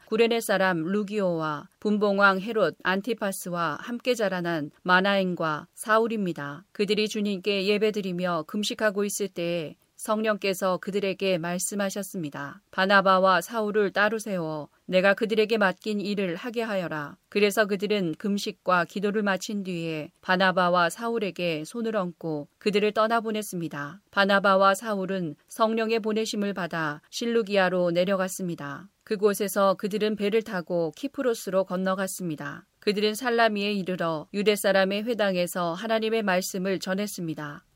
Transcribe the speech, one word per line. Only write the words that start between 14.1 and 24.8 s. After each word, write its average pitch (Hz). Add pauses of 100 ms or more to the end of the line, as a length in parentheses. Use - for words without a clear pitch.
세워 160 (160)
내가 185
그들에게 214
맡긴 202
일을 190
하게 233
하여라." 170 (120)
그래서 208
그들은 190
금식과 190
기도를 208
마친 202
뒤에 165 (100)
바나바와 180
사울에게 180
손을 226
얹고 165 (100)
그들을 208
떠나보냈습니다. 208 (100)
바나바와 196
사울은 190 (100)